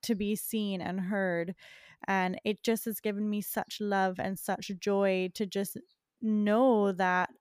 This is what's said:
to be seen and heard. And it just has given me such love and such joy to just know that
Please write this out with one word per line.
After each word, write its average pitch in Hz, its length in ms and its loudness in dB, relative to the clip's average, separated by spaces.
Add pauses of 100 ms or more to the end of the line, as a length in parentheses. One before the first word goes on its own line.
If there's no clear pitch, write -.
to 233 100 0
be 208 220 0
seen 202 460 -4
and 190 200 -4
heard. 185 540 -2 (520)
And 185 380 0
it 214 180 -2
just 226 220 0
has 220 140 -6
given 214 280 -2
me 208 140 -2
such - 400 -6
love 190 380 0
and 190 180 -4
such - 420 -6
joy 190 540 2
to 214 140 -4
just 196 300 -4 (440)
know 214 720 4
that 180 500 2